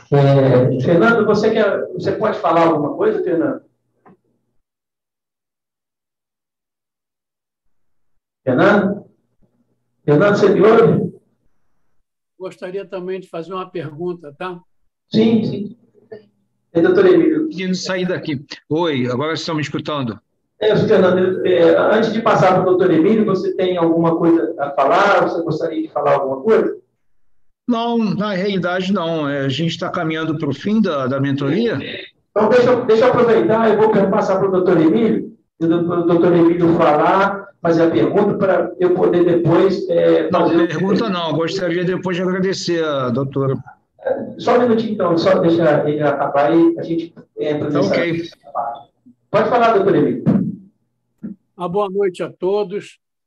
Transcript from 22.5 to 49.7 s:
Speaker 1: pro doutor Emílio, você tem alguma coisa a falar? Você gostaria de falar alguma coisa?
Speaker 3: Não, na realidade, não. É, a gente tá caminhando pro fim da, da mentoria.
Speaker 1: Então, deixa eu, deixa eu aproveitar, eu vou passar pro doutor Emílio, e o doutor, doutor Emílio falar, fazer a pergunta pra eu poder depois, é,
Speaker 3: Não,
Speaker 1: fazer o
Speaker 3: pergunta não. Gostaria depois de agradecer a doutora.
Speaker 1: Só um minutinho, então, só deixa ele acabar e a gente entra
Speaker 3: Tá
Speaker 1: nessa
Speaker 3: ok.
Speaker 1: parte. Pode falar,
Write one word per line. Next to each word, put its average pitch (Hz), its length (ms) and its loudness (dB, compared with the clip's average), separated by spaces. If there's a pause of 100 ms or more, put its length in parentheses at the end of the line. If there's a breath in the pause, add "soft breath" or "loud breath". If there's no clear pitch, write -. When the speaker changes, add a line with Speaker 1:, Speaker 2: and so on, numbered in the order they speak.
Speaker 1:
pro 185 80 2
doutor 180 300 2
Emílio, 202 320 2
você 190 300 -2
tem 180 200 -2
alguma 165 420 0
coisa 165 400 0
a 139 140 -6
falar? 175 520 2
Você 170 180 -4
gostaria 160 400 -4
de - 80 -8
falar 143 240 0
alguma 135 280 -4
coisa? - 380 0 (880)
Speaker 3:
Não, 233 300 -2
na 208 360 -4
realidade, 185 600 -4
não. 165 340 -4
É, 139 120 -4
a 135 100 -2
gente 165 300 -4
tá 175 100 -8
caminhando 160 480 -4
pro 147 160 -4
fim 208 260 -4
da, 147 280 -2
da 135 120 -4
mentoria. 143 600 -2 (500)
Speaker 1:
Então, 214 200 0
deixa 247 220 4
eu, - 140 0
deixa 226 200 4
eu 254 40 4
aproveitar, 220 600 2
eu 202 80 2
vou 214 140 2 (200)
passar 196 260 0
pro 190 140 0
doutor 185 280 2
Emílio, 220 560 0 (240)
e 165 60 -2
o - 20 2
doutor, 170 380 0
doutor 170 300 4
Emílio 170 400 4
falar, 175 840 0
fazer 165 260 2
a 165 40 2
pergunta 190 460 0
pra 175 420 -2
eu 180 140 2
poder 175 320 2
depois, 175 640 2
é, 165 400 2
Speaker 3:
Não, 175 120 0
Speaker 1:
fazer 165 220 2
o 170 40 0
Speaker 3:
pergunta 175 420 -2
não. 170 240 -4
Gostaria 170 500 -2
depois 180 320 -4
de 175 60 -4
agradecer 185 600 -2
a 139 260 -2
doutora. 135 460 -2 (840)
Speaker 1:
Só 247 200 2
um 247 40 4
minutinho, 220 320 0
então, 170 240 0
só 190 220 2
deixa 165 500 2
ele 147 140 -2
acabar 139 520 0
e 165 220 4
a 165 60 -8
gente 165 300 -6 (220)
entra 147 360 -4
Speaker 3:
Tá 143 80 -2
Speaker 1:
nessa - 100 0
Speaker 3:
ok. 170 400 -2 (240)
Speaker 1:
parte. - 380 -10 (400)
Pode 208 180 0
falar, 196 240 2